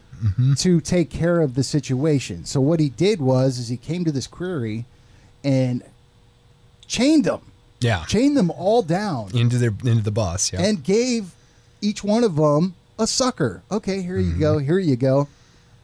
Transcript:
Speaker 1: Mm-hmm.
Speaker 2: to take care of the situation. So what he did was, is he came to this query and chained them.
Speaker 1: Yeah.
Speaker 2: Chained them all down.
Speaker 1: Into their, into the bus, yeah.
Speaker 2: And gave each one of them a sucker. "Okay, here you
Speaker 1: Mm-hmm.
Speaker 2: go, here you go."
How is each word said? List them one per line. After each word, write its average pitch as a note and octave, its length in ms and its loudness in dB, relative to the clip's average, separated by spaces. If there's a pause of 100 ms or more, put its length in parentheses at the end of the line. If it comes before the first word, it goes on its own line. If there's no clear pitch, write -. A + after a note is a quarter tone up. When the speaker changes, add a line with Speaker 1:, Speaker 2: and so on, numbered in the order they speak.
(200)
Speaker 1:
Mm-hmm. B2 360 2
Speaker 2:
to F3 260 2
take F3 300 0
care E3+ 300 0
of C3+ 120 0
the C3 100 0
situation. C3 840 -2
So - 140 -2
what D#3 200 2
he D3+ 100 2
did F3+ 320 0
was, C3 380 2
is A#2 80 -8
he A#2+ 100 -6
came E3+ 260 -6
to D#3+ 80 0
this C3+ 140 -6
query A#2+ 600 -8 (580)
and C3 400 0 (1040)
chained C4+ 380 2
them. A#2+ 160 -2 (400)
Speaker 1:
Yeah. G#2+ 240 0
Speaker 2:
Chained C#4 300 2
them F#3+ 140 2
all G#3+ 320 2
down. E3 560 -4
Speaker 1:
Into A#2+ 220 2
their, A#2+ 100 2 (160)
into A#2 160 2
the G#2 100 -4
bus, F#2+ 400 -2
yeah. C3 120 -4
Speaker 2:
And G3 200 -2
gave A3+ 520 0 (460)
each G#3 220 -4
one G#3+ 200 2
of F#3 120 0
them D#3 380 2 (240)
a A3 80 0
sucker. G3 560 -2 (100)
"Okay, G3 300 -4
here F3+ 160 -6
you F#3+ 140 0
Speaker 1:
Mm-hmm. - 80 -2
Speaker 2:
go, D3+ 180 2
here D3+ 220 0
you D3+ 160 2
go." C3+ 320 2 (560)